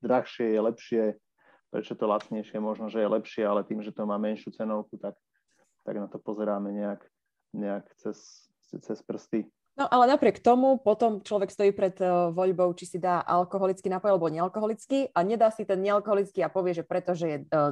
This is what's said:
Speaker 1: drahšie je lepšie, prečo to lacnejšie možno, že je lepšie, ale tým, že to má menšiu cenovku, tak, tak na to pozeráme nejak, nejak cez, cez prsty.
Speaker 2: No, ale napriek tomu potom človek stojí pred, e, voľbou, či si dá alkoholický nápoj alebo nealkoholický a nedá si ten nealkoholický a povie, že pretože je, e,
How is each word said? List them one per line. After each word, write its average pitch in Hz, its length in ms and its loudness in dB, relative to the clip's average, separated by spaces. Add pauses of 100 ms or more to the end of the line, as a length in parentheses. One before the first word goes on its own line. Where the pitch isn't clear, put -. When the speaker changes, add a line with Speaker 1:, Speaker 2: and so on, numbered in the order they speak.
Speaker 1:
drahšie 120 500 0
je 107 80 2
lepšie, 113 440 -2 (640)
prečo 120 260 -8
to 117 140 -4
lacnejšie 104 500 -4
možno, 107 300 -6
že 110 100 -4
je 104 80 2
lepšie, 107 380 -2
ale 101 180 0
tým, 107 160 -6
že 107 140 -12
to 110 100 -8
má 104 140 -4
menšiu 107 340 -4
cenovku, 107 460 -8
tak, 101 160 -10 (720)
tak 104 100 -8
na 101 140 -8
to - 80 -14
pozeráme 104 560 -6
nejak, 101 320 -8 (480)
nejak 101 320 -6 (100)
cez, - 540 -14 (320)
cez - 240 -10
prsty. - 420 -6 (260)
Speaker 2:
No, 277 160 -2
ale 247 160 6
napriek 262 320 4
tomu 254 400 4
potom 214 480 0
človek 196 240 -2
stojí 202 240 2
pred, 196 240 0
e, 185 80 0 (240)
voľbou, 180 480 2
či 180 80 -16
si 175 160 -8
dá 175 240 0
alkoholický 190 640 0
nápoj 185 240 2
alebo 165 160 2
nealkoholický 214 880 -2
a 175 80 2
nedá 220 240 4
si 220 160 -6
ten 185 160 0
nealkoholický 202 640 0
a 156 80 -6
povie, 180 240 0
že 165 80 -6
pretože 180 400 -4
je, 151 160 -2
e, 151 160 -2 (140)